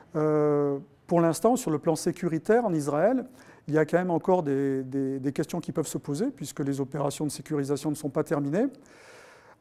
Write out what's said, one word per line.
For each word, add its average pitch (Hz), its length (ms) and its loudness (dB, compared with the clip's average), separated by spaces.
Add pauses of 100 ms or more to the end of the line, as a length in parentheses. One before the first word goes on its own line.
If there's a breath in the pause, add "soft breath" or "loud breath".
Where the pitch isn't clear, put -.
(160 loud breath)
euh, 151 640 2 (260)
pour 170 160 2
l'instant, 170 340 2
sur 240 140 -4
le 151 80 0
plan 160 180 0
sécuritaire 175 720 0
en 190 80 0
Israël, 160 520 2 (420 loud breath)
il 147 80 0
y - 20 6
a 156 80 6
quand 165 120 0
même 180 140 2
encore 180 300 4
des, 139 420 0
des, 135 360 -2
des 135 120 -2
questions 170 280 -4
qui 151 120 -8
peuvent 151 160 -2
se - 120 -6
poser, 170 320 -2
puisque - 280 -12
les 139 220 -2
opérations 143 440 -4
de 143 60 -2
sécurisation 143 600 -4
ne 147 40 -2
sont 143 140 -6
pas 151 140 -2
terminées. 147 420 0 (960 loud breath)